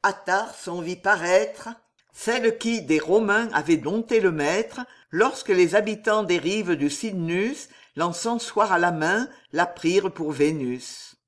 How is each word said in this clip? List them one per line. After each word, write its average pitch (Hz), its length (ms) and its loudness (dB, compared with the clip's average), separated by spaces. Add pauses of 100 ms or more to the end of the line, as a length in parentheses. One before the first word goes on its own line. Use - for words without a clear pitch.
Atthar 196 540 -2
s'en 175 260 -8
vit 175 140 -6
paraître, 190 720 0 (420)
celle 226 460 0
qui, 226 240 -2
des 156 180 2
Romains, 208 540 2
avait 151 240 2
dompté 220 420 0
le 190 120 4
maître, 170 500 -2 (300)
lorsque 226 380 0
les 180 260 4
habitants 214 480 0
des 175 160 2
rives 175 360 0
du 143 140 0
Cydnus, 190 800 -4 (260)
l'encensoir 202 760 -2
à 175 80 4
la 175 120 4
main, 170 380 0 (220)
la 170 160 0
prirent 180 440 0
pour 156 200 -6
Vénus. 139 840 -2 (120)